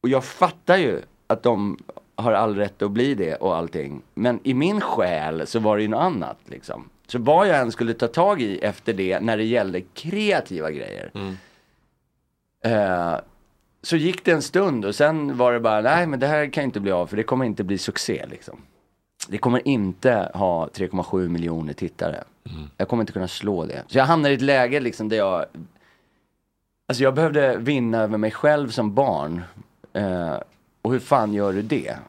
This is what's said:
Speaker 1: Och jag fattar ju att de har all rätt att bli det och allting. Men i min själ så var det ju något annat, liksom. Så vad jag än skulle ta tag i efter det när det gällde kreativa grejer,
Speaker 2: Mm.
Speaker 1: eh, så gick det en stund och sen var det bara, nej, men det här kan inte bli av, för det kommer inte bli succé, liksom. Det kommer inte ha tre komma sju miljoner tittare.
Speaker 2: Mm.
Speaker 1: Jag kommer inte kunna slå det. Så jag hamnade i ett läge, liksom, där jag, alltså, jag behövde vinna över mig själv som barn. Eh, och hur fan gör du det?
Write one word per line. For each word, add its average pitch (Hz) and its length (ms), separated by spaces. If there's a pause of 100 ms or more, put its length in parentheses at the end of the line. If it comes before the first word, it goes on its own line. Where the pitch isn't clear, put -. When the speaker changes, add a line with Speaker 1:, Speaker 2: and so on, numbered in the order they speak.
Speaker 1:
Och 127 60
jag 131 140
fattar 180 540
ju 117 240 (260)
att 113 160
de 101 340 (380)
har 113 160
all 107 240
rätt 101 260
att 101 100
bli 127 240
det 87 200
och 90 200
allting. 78 460 (120)
Men 117 300
i 131 100
min 190 280
själ 80 680
så 117 120
var 107 180
det 107 40
ju 107 80
något 113 120
annat, 151 440
liksom. - 440 (180)
Så 123 120
vad 156 280
jag 151 120
än 113 120
skulle 113 220
ta 117 140
tag 175 340
i 101 180
efter - 340
det 95 260
när 110 180
det 107 60
gällde 98 380
kreativa 151 920
grejer, - 420
Speaker 2:
Mm. 95 240 (1300)
Speaker 1:
eh, 92 540 (600)
så - 160
gick 175 280
det 180 60
en 151 100
stund 147 440
och 101 100
sen 147 420
var 123 160
det 120 60
bara, 107 220
nej, 160 260
men 139 120
det 139 80
här 151 220
kan 143 140
inte 117 160
bli 98 120
av, 87 160
för 104 100
det 110 60
kommer 131 220
inte 107 180
bli 95 140
succé, - 520
liksom. - 320 (680)
Det 98 100
kommer 120 300
inte 110 680
ha 85 400
tre 95 140
komma 90 160
sju 92 260
miljoner 82 440
tittare. 85 500 (260)
Speaker 2:
Mm. 78 280
Speaker 1:
Jag 98 100
kommer 117 160
inte - 100
kunna 92 140
slå 92 380
det. - 220
Så - 100
jag 131 80
hamnade 151 280
i - 20
ett 120 60
läge, 135 380
liksom, 110 300
där 110 80
jag, 92 280 (1400)
alltså, 131 160
jag 135 100
behövde 143 440
vinna 117 440
över 107 160
mig 107 140
själv 147 380
som 107 260
barn. 87 460 (520)
Eh, 90 420 (460)
och 113 100
hur 127 80
fan 110 340
gör 101 200
du 98 80
det? 90 340 (140)